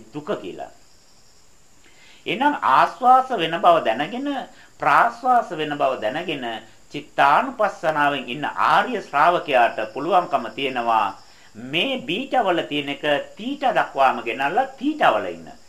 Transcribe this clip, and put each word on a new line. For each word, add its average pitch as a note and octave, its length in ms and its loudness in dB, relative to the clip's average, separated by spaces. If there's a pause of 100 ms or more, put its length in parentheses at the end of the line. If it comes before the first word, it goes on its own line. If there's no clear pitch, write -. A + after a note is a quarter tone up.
දුක D3 280 -14
කියලා. D#2+ 360 -12 (1500)
එහෙනම් C4 340 0
ආස්වාස B3 720 4
වෙන E3 260 -2
බව F3+ 240 6
දැනගෙන, D#3 460 -4 (520)
ප්‍රාස්වාස G3 720 2
වෙන D3+ 220 -6
බව C#3+ 260 0
දැනගෙන, C#3 460 -4 (420)
චිත්තානුපස්සනාවෙන් D3+ 1400 0
ඉන්න C#3 200 -8 (180)
ආර්ය G3 360 2
ශ්‍රාවකයාට D3 880 2
පුළුවන්කම D3 640 -2
තියෙනවා A#2+ 560 -2 (600)
මේ F#3+ 340 -2
බීටවල F#3+ 640 -2
තියෙන C#3+ 260 -6
එක C#3+ 160 -8 (260)
තීට C4+ 380 -8
දක්වාම C3+ 520 0
ගෙනල්ලා C#3 520 -2
තීටවල E3 540 0
ඉන්න. E2 200 -12 (220)